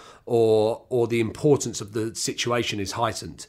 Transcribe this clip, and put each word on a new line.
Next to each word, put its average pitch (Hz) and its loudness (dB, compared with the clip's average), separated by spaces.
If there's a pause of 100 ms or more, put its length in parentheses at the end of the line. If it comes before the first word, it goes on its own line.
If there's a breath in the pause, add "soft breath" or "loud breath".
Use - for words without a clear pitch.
(260 loud breath)
or, 113 4
or 120 2
the 117 0
importance 127 0
of 101 -12
the 113 -4
situation 120 -2
is 95 -6
heightened. 107 -4